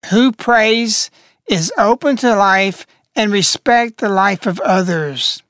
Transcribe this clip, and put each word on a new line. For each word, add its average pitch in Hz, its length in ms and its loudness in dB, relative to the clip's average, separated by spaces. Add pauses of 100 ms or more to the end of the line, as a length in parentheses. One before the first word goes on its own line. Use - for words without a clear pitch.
(120)
Who 240 200 4
prays 226 760 0 (380)
is 185 320 -2
open 247 380 2
to 240 180 2
life 196 500 0 (300)
and 214 160 0
respect 233 680 0
the 214 120 -4
life 190 360 0
of 185 140 -2
others. 170 920 -2